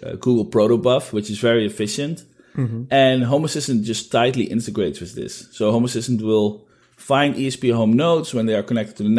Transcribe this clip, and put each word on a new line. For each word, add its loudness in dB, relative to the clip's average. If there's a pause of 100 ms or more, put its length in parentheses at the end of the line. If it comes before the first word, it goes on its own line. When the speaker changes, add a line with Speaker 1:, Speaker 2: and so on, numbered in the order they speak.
Speaker 1:
uh, -10
Google 2
Protobuf, 2
which -4
is -6
very 2
efficient. -6 (320)
Speaker 2:
Mm-hmm. -4
Speaker 1:
And 4
Home 2
Assistant -2
just -6
tightly 2
integrates -4
with -12
this. -12
So 0
Home 2
Assistant -2
will 0 (300)
find 0
E -4
S -6
P 0
Home 2
nodes 2
when -2
they 0
are 0
connected -4
to -6
the 0 (100)